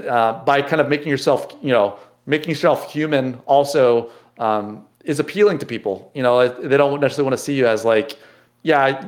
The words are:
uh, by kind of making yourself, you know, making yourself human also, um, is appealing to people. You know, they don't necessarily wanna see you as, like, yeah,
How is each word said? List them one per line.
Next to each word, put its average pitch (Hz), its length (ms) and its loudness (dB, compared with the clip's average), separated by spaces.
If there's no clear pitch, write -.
uh, 113 360 0
by 139 200 2
kind 151 180 0
of 131 80 0
making 147 200 -2
yourself, 135 520 -2
you 135 100 -2
know, 104 280 2
making 151 240 -2
yourself 147 420 0
human 135 540 -2
also, 135 640 2
um, 107 440 -4
is 147 160 -4
appealing 196 400 0
to - 80 -10
people. 104 480 -8
You 135 80 -6
know, 123 240 4
they 131 280 -2
don't 143 240 2
necessarily 143 260 0
wanna 131 120 -2
see 143 160 -6
you 131 140 2
as, 110 180 0
like, 110 320 0
yeah, 139 440 0